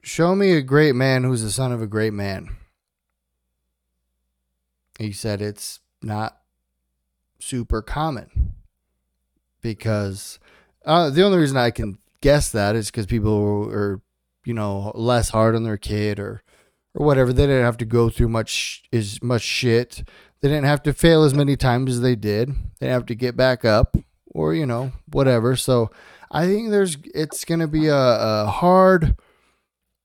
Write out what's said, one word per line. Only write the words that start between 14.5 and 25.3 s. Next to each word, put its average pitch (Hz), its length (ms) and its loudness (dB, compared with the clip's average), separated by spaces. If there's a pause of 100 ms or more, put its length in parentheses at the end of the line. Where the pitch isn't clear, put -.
know, 101 420 -6
less 117 340 0
hard 113 260 2
on 113 80 -2
their 107 140 -4
kid 104 420 -4
or, 101 240 -10 (500)
or 147 120 -2
whatever. 131 260 4
They 131 160 4
didn't 131 180 2
have 120 120 0
to 117 80 -6
go 117 240 2
through 117 200 0
much, - 640 -6
as 107 320 -4
much 120 180 -2
shit. 120 600 -2 (380)
They 139 80 0
didn't 147 160 0
have 147 180 2
to 147 100 0
fail 165 300 4
as 139 100 4
many 143 220 2
times 127 360 0
as 120 100 -2
they 127 140 2
did. 107 340 -2
They - 380 -8
didn't 127 60 -2
have 120 140 -2
to 117 80 -6
get 120 220 -6
back 127 280 0
up 113 300 4 (360)
or, 160 220 -2
you 160 120 0
know, 127 260 -4 (200)
whatever. 127 440 2